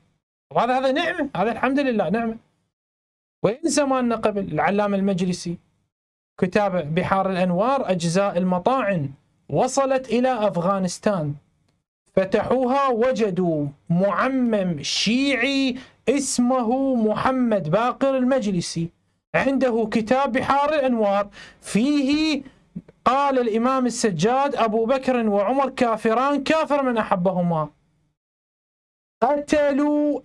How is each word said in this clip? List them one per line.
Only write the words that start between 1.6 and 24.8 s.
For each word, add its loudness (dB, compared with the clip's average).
لله 0
نعمة. -2
وإن 0
زماننا 0
قبل -2
العلامة 0
المجلسي -2
كتاب 0
بحار 0
الأنوار، 0
أجزاء 0
المطاعن 0
وصلت 0
إلى 0
أفغانستان، -2
فتحوها 2
وجدوا 0
معمم 0
شيعي 0
اسمه 0
محمد 0
باقر 0
المجلسي، -2
عنده 0
كتاب 2
بحار 0
الأنوار 0
فيه 0
قال 2
الإمام 0
السجاد: 0
"أبو 0